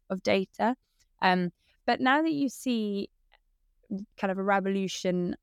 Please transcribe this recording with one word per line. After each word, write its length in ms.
of 120
data. 540
Um, 300
but 160
now 200
that 120
you 160
see 600
kind 140
of 60
a 60
revolution, 1000